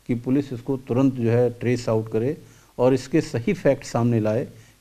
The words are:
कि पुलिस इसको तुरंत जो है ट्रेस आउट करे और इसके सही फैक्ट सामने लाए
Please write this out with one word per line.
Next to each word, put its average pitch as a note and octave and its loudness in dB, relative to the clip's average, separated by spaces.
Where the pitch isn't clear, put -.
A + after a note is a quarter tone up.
कि B2+ -2
पुलिस C3 -2
इसको B2+ -6
तुरंत C3 2
जो A#2 0
है A#2+ 4
ट्रेस A#2+ -2
आउट A2 0
करे B2 -2
और B2+ 4
इसके C3+ 0
सही B2+ -2
फैक्ट - 0
सामने A#2+ 0
लाए G#2+ 0